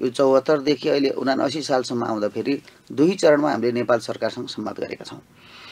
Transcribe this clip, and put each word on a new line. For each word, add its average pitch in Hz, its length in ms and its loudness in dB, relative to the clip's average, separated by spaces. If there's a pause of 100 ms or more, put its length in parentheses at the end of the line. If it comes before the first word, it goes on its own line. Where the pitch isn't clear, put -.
यो 127 80 0
चौहत्तरदेखि 135 800 2
अहिले 143 220 2
उनासी 135 520 -2
सालसम्म 127 420 -2
आउँदाखेरि 110 580 -4 (300)
दुई 160 220 2
चरणमा 151 360 4
हामीले 120 220 0
नेपाल 117 260 0
सरकारसँग 110 500 -6
संवाद 107 300 -8
गरेका - 260 -8
छौँ। - 140 -14 (540)